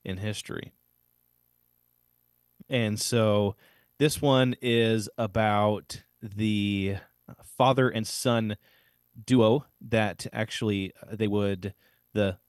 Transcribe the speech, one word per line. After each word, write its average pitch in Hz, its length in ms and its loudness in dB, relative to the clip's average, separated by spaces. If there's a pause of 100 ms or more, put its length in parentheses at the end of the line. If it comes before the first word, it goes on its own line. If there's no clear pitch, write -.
in 92 120 -8
history. - 540 -10 (2000)
And 110 300 0
so 104 560 2 (420)
this 143 240 0
one 131 400 4
is 113 560 2
about 107 840 0 (180)
the 101 760 -2 (480)
father 127 460 2
and 110 180 -6
son 113 480 -2 (680)
duo 123 400 4 (160)
that 107 500 -2
actually, 104 600 -4 (100)
uh, 107 120 -14
they 107 120 -2
would, 98 460 -2 (400)
the, 98 240 0 (120)